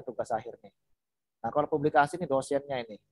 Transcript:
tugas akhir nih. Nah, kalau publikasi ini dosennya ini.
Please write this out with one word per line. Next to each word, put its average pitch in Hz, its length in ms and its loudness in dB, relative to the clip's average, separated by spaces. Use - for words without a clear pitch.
tugas 113 240 -6
akhir 113 320 -4
nih. 101 80 -20
Nah, 117 80 -4
kalau 147 160 2
publikasi 151 560 4
ini 160 80 -4
dosennya 139 560 0
ini. 107 160 -18